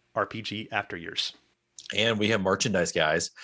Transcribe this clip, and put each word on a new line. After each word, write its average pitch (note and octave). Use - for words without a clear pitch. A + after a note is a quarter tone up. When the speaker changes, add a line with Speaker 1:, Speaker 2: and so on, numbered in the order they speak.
Speaker 1:
R G#2
P A2
G G#2+
after G2+
years. -
Speaker 2:
And G#2+
we G#2
have G#2+
merchandise, F#2+
guys. D#2+